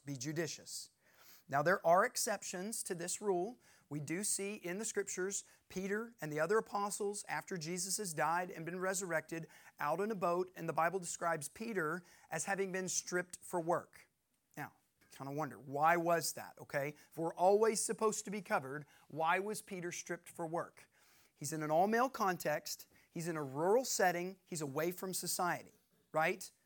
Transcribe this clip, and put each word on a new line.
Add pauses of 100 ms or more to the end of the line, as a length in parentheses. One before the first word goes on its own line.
be
judicious. (580)
Now,
there
are
exceptions
to
this
rule. (320)
We
do
see
in
the
scriptures, (260)
Peter
and
the
other
apostles,
after
Jesus
has
died
and
been
resurrected, (320)
out
in
a
boat,
and
the
Bible
describes
Peter (280)
as
having
been
stripped
for
work. (480)
Now, (460)
kind
of
wonder,
why
was
that,
okay? (180)
If
we're
always
supposed
to
be
covered, (240)
why
was
Peter
stripped
for
work? (500)
He's
in
an
all-male
context. (260)
He's
in
a
rural
setting. (100)
He's
away
from
society, (320)
right? (160)